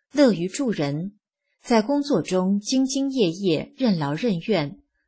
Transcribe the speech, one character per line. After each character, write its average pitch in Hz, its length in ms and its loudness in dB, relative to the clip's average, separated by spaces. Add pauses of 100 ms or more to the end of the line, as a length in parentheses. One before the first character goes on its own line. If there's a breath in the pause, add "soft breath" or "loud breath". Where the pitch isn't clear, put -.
(120)
乐 262 200 4
于 170 160 -2
助 262 220 -4
人。 156 480 -4 (440)
在 226 200 2
工 285 200 0
作 262 200 0
中 185 380 0
兢 262 260 0
兢 269 240 -2
业 233 200 2
业， 170 460 -2
任 214 220 2
劳 143 160 -2
任 180 240 -2
怨， 165 420 -2 (280)